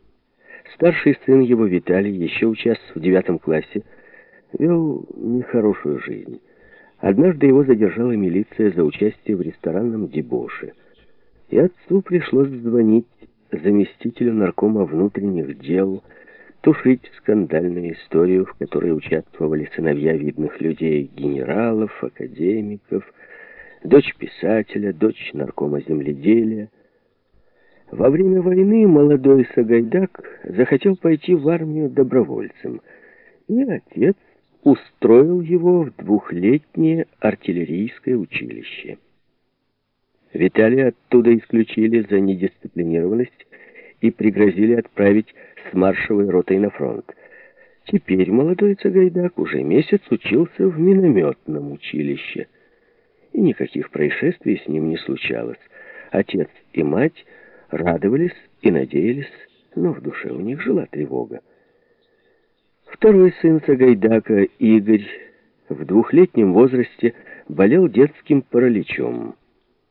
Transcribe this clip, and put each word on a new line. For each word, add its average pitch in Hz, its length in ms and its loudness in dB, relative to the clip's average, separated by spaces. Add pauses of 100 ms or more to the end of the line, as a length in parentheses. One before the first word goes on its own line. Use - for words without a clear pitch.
(760)
Старший 151 500 0
сын 135 160 6
его, 120 240 2
Виталий, 92 460 0
еще 92 380 -2
учась 110 300 -2 (140)
в - 60 -12
девятом 90 400 0
классе, - 440 -4 (760)
вел 165 560 -2
нехорошую 107 840 -2
жизнь. 58 380 -14 (600)
Однажды 143 480 2
его 135 160 6
задержала 117 480 0
милиция 101 600 -2
за 85 120 0
участие 104 540 -2
в 87 40 -4
ресторанном 95 640 -6
дебоше. 62 680 -8 (760)
И - 80 -2
отцу 180 460 0
пришлось 143 460 0
звонить 117 580 0 (440)
заместителю 104 840 -2
наркома 104 520 0
внутренних 85 760 -4
дел, 95 440 -4 (580)
тушить 131 560 0
скандальную 87 760 -2
историю, 92 520 0
в - 80 -14
которой 80 420 -4
участвовали 78 800 -6
сыновья 78 400 0
видных 73 460 -6
людей, 78 540 -2
генералов, 92 880 -4
академиков, 98 1000 -6 (800)
дочь - 320 4
писателя, 104 800 -4
дочь 104 400 -4
наркома 73 480 -6
земледелия. 95 880 -2 (1200)
Во 104 180 0
время 185 320 2
войны 190 460 4
молодой 139 640 6
Сагайдак 117 720 0 (200)
захотел 190 520 0
пойти 165 400 0
в 143 120 -2
армию 156 420 -2
добровольцем, 127 920 -2 (640)
и 233 140 0
отец 185 540 -2 (480)
устроил 139 800 4
его 175 420 2
в 127 140 -8
двухлетнее 127 1120 0 (120)
артиллерийское 90 960 -4
училище. 58 800 -10 (1400)
Виталия 120 540 2
оттуда 117 500 2
исключили 110 720 0
за 101 100 0
недисциплинированность 95 1300 -4 (540)
и 113 80 0
пригрозили 104 640 2
отправить 107 600 0 (340)
с - 40 -16
маршевой 98 560 0
ротой 90 280 0
на 101 140 0
фронт. 58 340 -8 (800)
Теперь 92 460 -2
молодой 180 500 0
Сагайдак 180 560 -2
уже - 240 -4
месяц 110 480 0
учился 147 580 -2
в 165 120 -2
минометном 143 920 0
училище, - 720 -8 (840)
и - 80 -2
никаких - 500 -2
происшествий 98 720 -4
с - 40 -14
ним 78 220 -4
не 82 80 -4
случалось. 58 640 -8 (520)
Отец 98 380 -4 (220)
и 80 120 -4
мать 95 420 -2 (440)
радовались 98 640 -2 (260)
и - 100 2
надеялись, 85 600 -2 (440)
но 175 160 -2
в - 100 -12
душе - 280 -12
у 64 100 -10
них 113 220 -8
жила - 240 -2
тревога. 64 560 -8 (1400)
Второй 190 560 4
сын 160 240 4
Сагайдака, 113 800 4 (160)
Игорь, 107 480 2 (600)
в 73 180 -10
двухлетнем 117 680 2
возрасте 120 640 2 (320)
болел 113 420 2
детским 139 540 0
параличом, 73 920 -2 (560)